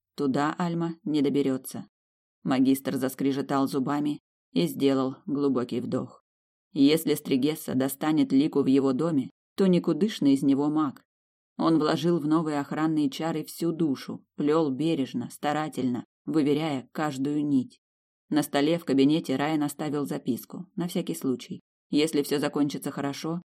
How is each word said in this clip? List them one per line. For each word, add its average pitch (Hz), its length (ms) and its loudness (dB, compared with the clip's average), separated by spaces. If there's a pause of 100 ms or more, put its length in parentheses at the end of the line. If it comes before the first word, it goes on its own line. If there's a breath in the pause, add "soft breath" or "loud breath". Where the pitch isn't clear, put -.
(140)
Туда 143 440 -2
Альма 170 360 -2 (100)
не 151 160 0
доберется. 135 680 -2 (560)
Магистр 131 540 2
заскрежетал 135 720 -2
зубами 147 520 -2 (320)
и - 140 2
сделал 135 500 0 (100)
глубокий 135 540 -2
вдох. 123 420 -6 (500)
Если 151 420 4
Стригесса 147 600 -2
достанет 139 580 0
Лику 143 300 4
в - 40 -2
его 135 280 4
доме, 139 360 0 (240)
то 196 120 2
никудышный 175 640 2
из 135 100 2
него 143 280 2
маг. 151 320 -2 (560)
Он 160 200 4
вложил 160 400 2
в 139 80 -4
новые 156 340 0
охранные 151 500 0
чары 160 340 -4
всю 165 280 -4
душу, 143 520 -4 (120)
плел 151 340 2
бережно, 131 600 -2
старательно, 147 760 -4 (220)
выверяя 147 680 0
каждую 147 540 -2
нить. 131 340 0 (480)
На 147 140 0
столе 147 360 0
в 170 60 -14
кабинете 135 520 4
Райан 147 260 0
оставил 147 420 -4
записку, 147 680 -6
на 175 140 -4
всякий 165 260 -4
случай. - 480 -6 (280)
Если 147 320 2
все 143 180 -2
закончится 147 500 -2
хорошо, 143 500 -6 (100)